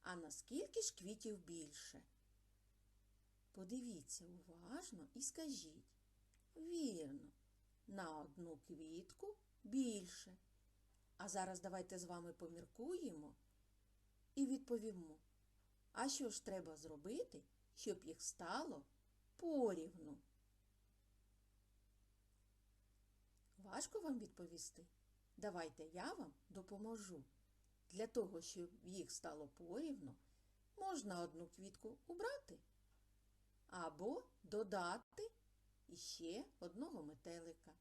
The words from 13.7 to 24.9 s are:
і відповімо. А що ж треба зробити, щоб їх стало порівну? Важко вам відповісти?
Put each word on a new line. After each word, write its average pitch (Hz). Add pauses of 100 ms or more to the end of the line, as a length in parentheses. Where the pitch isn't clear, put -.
і 277
відповімо. 214 (760)
А 262
що 269
ж -
треба 175
зробити, 160 (320)
щоб -
їх 160
стало 185 (540)
порівну? 175 (3500)
Важко 208
вам 285
відповісти? 175 (520)